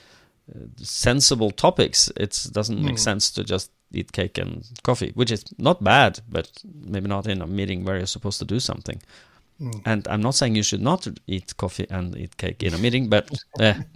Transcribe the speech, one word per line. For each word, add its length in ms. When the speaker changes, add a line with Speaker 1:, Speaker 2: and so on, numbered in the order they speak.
Speaker 1:
uh, 100
sensible 760
topics, 680
it 340
doesn't 300
make 140
Speaker 2:
Mm. 40
Speaker 1:
sense 320
to 120
just 280
eat 200
cake 300
and 220
coffee, 320
which 160
is 120
not 260
bad, 360
but 200
maybe 220
not 200
in 140
a 60
meeting 380
where 120
you're 100
supposed 320
to 60
do 40
something. 420
Speaker 2:
Mm. 240
Speaker 1:
And 220
I'm 140
not 140
saying 200
you 80
should 200
not 240
eat 300
coffee 320
and 280
eat 200
cake 260
in 100
a 40
meeting, 320
but, 200
<laughs> 140
eh, 160